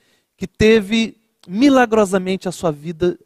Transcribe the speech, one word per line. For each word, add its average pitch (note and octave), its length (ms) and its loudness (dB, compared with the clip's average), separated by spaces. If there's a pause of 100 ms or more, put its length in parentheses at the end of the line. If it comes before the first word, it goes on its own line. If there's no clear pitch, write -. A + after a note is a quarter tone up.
(360)
que F#3+ 100 -12
teve A3 680 0 (300)
milagrosamente G#3 1000 0
a E3+ 40 -8
sua E3 200 -4
vida, D#3+ 540 -6